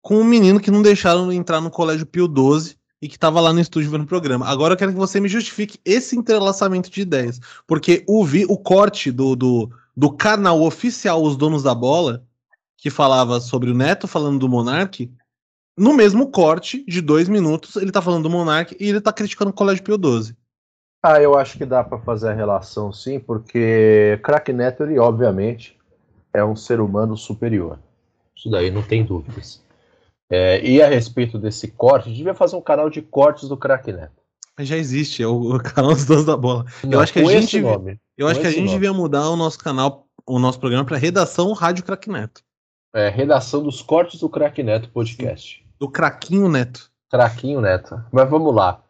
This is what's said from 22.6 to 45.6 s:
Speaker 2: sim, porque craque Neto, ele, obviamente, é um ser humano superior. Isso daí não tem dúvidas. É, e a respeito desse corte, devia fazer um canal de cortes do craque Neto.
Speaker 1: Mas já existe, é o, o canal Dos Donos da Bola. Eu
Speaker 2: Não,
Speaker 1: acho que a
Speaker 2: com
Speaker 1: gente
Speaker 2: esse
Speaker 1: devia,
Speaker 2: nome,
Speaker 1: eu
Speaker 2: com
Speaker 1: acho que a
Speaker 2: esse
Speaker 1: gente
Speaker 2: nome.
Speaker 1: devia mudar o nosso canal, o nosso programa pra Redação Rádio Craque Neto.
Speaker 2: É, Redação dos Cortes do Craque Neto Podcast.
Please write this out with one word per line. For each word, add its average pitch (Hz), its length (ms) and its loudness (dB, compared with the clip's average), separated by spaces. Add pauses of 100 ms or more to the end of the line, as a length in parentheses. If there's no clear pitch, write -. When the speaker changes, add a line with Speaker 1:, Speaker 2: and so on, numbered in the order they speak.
Speaker 2:
sim, 131 280 -10
porque 110 1000 2
craque 147 300 0
Neto, 123 300 -2
ele, 151 160 -2
obviamente, 113 800 0 (560)
é 104 100 2
um 107 120 -2
ser 113 240 -2
humano 107 360 -2
superior. 101 640 -6 (580)
Isso - 140 -12
daí 92 180 0
não 101 140 -4
tem 110 220 0
dúvidas. - 580 -10 (720)
É, 92 320 2
e 131 140 6
a 147 80 8
respeito 120 500 -2
desse 107 300 -8
corte, 123 420 2
devia 147 240 -6
fazer 185 220 0
um 175 60 -8
canal 151 260 0
de 156 140 -8
cortes 143 480 0
do 139 60 -8
craque 135 360 -4
Neto. 82 220 -14 (420)
Speaker 1:
Mas 143 100 -8
já 156 120 -4
existe, 143 440 -6
é 113 40 -2
o, 120 300 -2
o 120 60 -2
canal 139 300 2
Dos 143 140 0
Donos 151 180 4
da 151 140 0
Bola. 123 260 -2 (180)
Eu 139 60 -6
Speaker 2:
Não, 135 120 2
Speaker 1:
acho 156 120 2
que 185 60 0
a 165 40 4
Speaker 2:
com 160 60 6
Speaker 1:
gente 214 160 4
Speaker 2:
esse - 140 -4
Speaker 1:
devia, 156 120 0
Speaker 2:
nome, 98 300 -4 (160)
Speaker 1:
eu 143 100 -2
Speaker 2:
com 156 40 2
Speaker 1:
acho 143 100 -2
que 165 60 -2
a - 20 2
Speaker 2:
esse 156 100 0
Speaker 1:
gente 190 100 -2
Speaker 2:
nome. 190 100 -2
Speaker 1:
devia 196 160 0
mudar 151 340 -2
o 165 80 -2
nosso 160 220 -4
canal, 139 480 -4 (200)
o 127 120 -2
nosso 123 200 0
programa 127 280 -2
pra 156 100 -6
Redação 175 560 0
Rádio 180 320 -2
Craque 196 260 -10
Neto. 110 300 -12 (540)
Speaker 2:
É, 104 160 0
Redação 143 520 0
dos 147 200 -8
Cortes 170 380 -2
do 160 80 -4
Craque 147 340 -4
Neto 113 260 -2
Podcast. - 720 -8 (160)